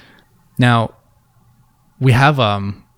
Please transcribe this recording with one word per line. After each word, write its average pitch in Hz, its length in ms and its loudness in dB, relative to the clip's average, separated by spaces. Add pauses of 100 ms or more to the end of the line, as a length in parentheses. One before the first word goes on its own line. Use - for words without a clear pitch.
(560)
Now, 120 380 0 (1080)
we 131 120 2
have, 135 280 2
um, 101 460 -6 (120)